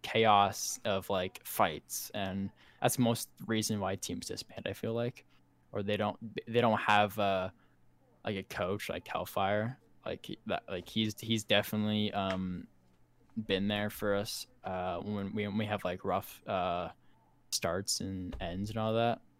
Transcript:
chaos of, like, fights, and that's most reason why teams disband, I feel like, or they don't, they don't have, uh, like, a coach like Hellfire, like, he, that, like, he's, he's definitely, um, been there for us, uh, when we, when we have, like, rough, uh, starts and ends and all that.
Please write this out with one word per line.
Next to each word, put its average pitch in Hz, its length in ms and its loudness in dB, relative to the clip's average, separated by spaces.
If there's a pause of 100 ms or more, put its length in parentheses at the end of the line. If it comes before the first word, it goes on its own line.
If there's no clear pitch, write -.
chaos 104 840 4
of, 98 240 0
like, 95 360 -2
fights, - 680 0
and 98 380 -4 (300)
that's 123 160 2
most 117 320 2 (160)
reason 110 340 0
why 95 160 -2
teams - 320 -8
disband, - 400 -10
I 98 60 -4
feel 113 200 -4
like, 117 320 -4 (460)
or 104 120 -2
they 104 140 0
don't, 104 200 0 (300)
they 117 140 4
don't 110 180 6
have, 104 380 6
uh, 95 320 2 (720)
like, 104 120 -4
a 95 80 -6
coach 101 440 -4
like - 200 -8
Hellfire, 104 720 0 (260)
like, - 200 -6
he, - 200 -10
that, 95 220 -2
like, 90 200 -6
he's, 110 320 0
he's 110 240 0
definitely, 107 680 2
um, 95 560 -2 (800)
been 98 220 2
there 104 220 0
for 104 240 0
us, - 320 -4 (180)
uh, 92 360 -4
when 101 340 -4
we, 104 140 -2
when 101 100 -2
we 107 80 0
have, 104 180 -2
like, 90 200 -2
rough, 95 420 -2
uh, 90 440 0 (640)
starts 92 480 -2
and 92 400 -4
ends 95 300 -4
and 110 80 -4
all 110 160 0
that. 117 260 2 (200)